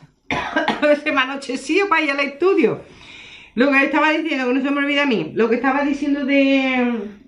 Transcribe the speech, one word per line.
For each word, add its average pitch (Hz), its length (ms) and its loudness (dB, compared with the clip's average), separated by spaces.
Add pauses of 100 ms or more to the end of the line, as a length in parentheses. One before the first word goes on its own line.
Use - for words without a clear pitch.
(300)
<coughs> - 0 -
A - 560 -2
ver 294 160 4
si 302 100 -4
me 269 100 0
anocheció 277 640 -2
para 320 140 2
ir 285 100 0
al 277 80 -2
estudio. 277 640 0 (760)
Lo 277 140 4
que 269 140 4
estaba 302 260 2
diciendo, 302 360 -2
que 247 60 0
no 269 80 0
se 277 80 -2
me 285 80 -2
olvida 285 240 0
a 294 60 0
mí, 185 260 -2
lo 214 160 2
que 233 60 0
estaba 277 280 0
diciendo 285 420 -2
de, 262 840 0 (180)